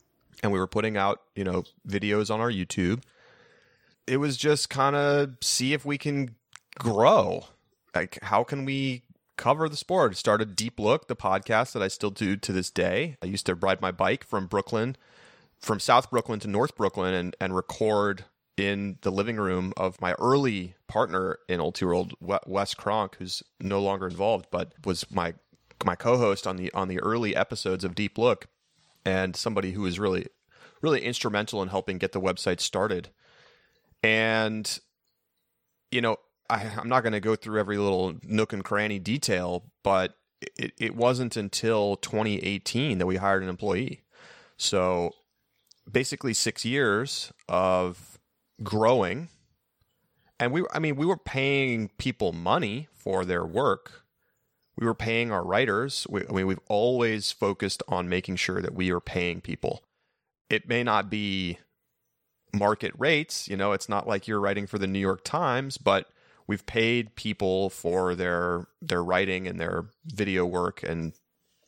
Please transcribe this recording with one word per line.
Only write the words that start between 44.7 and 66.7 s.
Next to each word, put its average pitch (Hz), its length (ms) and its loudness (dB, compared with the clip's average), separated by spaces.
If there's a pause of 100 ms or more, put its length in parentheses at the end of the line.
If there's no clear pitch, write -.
basically 127 420 0
six - 320 -2
years 120 680 0 (160)
of 92 720 0 (420)
growing. 110 640 2 (1080)
And 123 140 0
we, 175 200 0
I - 60 -4
mean, 156 160 0
we 143 100 -2
were 180 140 2
paying 135 800 0
people 107 340 -2
money 110 600 -2
for 95 300 -2
their 87 200 0
work. 98 600 -2 (720)
We 113 100 0
were 113 80 2
paying 113 380 0
our 90 120 0
writers. 110 640 0
We, 98 160 -2
I - 80 -6
mean, 95 140 2
we've 95 220 0
always 113 640 2
focused 98 560 -2
on 90 200 0
making 92 280 -2
sure 92 260 -2
that 90 120 -6
we 92 180 0
are 90 80 0
paying 87 400 -4
people. - 420 -6 (640)
It 110 200 0
may 120 160 0
not 104 260 2
be 95 480 -2 (960)
market 101 420 2
rates, 151 500 0
you 98 120 -6
know, 101 140 0
it's - 180 -4
not 101 180 -2
like 101 180 -2
you're 107 140 -2
writing 101 260 -2
for 107 120 -6
the 98 80 0
New 98 120 -2
York 95 240 0
Times, 135 540 -2
but - 320 2 (400)
we've 101 180 -4
paid 113 480 0